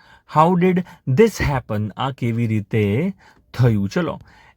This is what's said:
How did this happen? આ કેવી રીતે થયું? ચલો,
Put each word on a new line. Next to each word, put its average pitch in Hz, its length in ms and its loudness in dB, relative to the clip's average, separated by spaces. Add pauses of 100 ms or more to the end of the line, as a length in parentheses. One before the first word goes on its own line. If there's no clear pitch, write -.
(360)
How 165 180 4 (100)
did 180 200 0 (260)
this 208 400 2
happen? 107 460 -4
આ 127 140 -4
કેવી 117 360 -4
રીતે 110 680 -2 (400)
થયું? 107 340 2
ચલો, 170 320 -4 (360)